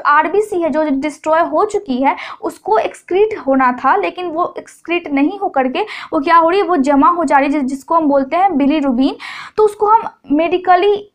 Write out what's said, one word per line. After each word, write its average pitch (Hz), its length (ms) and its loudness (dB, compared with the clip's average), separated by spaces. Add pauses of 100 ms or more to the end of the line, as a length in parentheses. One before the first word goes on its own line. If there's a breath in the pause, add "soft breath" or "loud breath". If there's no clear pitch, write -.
आरबीसी 339 560 2
है, 320 80 0
जो 302 140 0
destroy 302 560 -2
हो 320 260 0
चुकी 277 380 -4
है, 285 120 0 (260 loud breath)
उसको 370 360 -4
excrete - 520 -2 (180)
होना 269 240 2
था, 262 240 0
लेकिन 359 300 -4
वो 330 320 -4
excrete 339 500 -8
नहीं 302 320 0
हो 392 100 -4
करके 262 320 -2 (320 loud breath)
वो 320 60 0
क्या 330 160 2
हो 330 140 4
रही 381 100 2
है? 403 60 0
वो 339 100 0
जमा 285 340 2
हो 339 140 -2
जा 294 140 2
रही 277 80 4
है, 277 60 -2
जिस-, 294 140 -2
जिसको 277 300 -4
हम 320 100 2
बोलते 277 300 0
हैं 359 220 2
bilirubin। 277 580 0 (420 loud breath)
तो 427 60 4
उसको 415 220 0
हम 427 160 4 (300)
medically 359 840 2